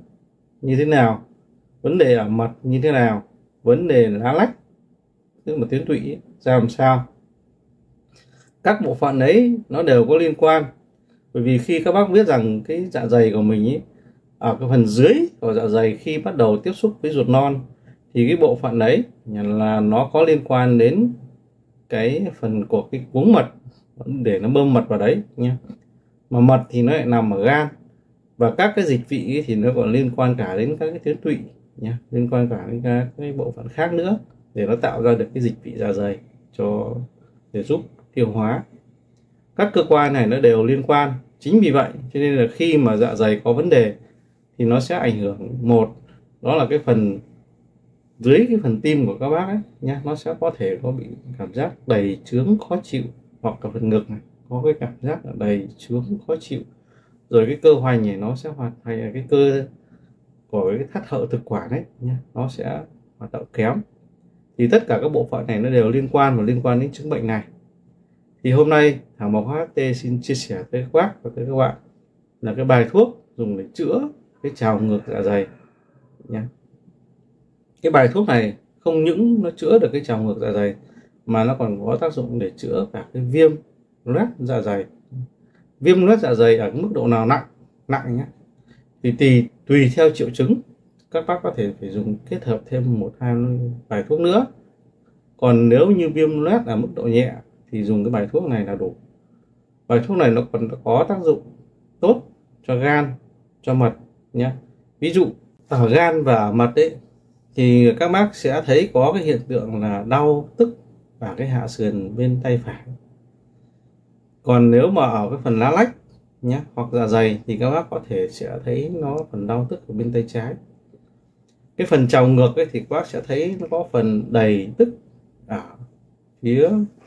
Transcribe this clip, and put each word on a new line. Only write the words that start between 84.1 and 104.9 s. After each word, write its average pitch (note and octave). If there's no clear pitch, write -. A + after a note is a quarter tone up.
dạ A#2+
dày. G2+
Viêm F3+
loét A3
dạ C3+
dày A2+
ở G2+
cái C3+
mức G#3
độ A#2+
nào A2+
nặng, C#3
nặng B2+
nhá, -
thì B2
tùy, B2
tùy C3+
theo D#3+
triệu D#3
chứng D3+
các D#3+
bác F3
có -
thể G#2
phải G2
dùng G#2
kết -
hợp A2+
thêm B2+
một G2
hai B2
bài G#2
thuốc D#3
nữa. F#3+
Còn A#2
nếu D3+
như E3+
viêm D#3
loét G3
ở A2+
mức A2
độ -
nhẹ A#2+
thì G#2+
dùng G#2
cái A#2
bài G#2
thuốc E3
này A#2
là G2+
đủ. F#2
Bài A#2+
thuốc F#3+
này C3+
nó A#2
còn A2+
có B2+
tác F#3
dụng D3+
tốt A#3
cho B2+
gan, C#3+
cho C3
mật B2
nhé. B2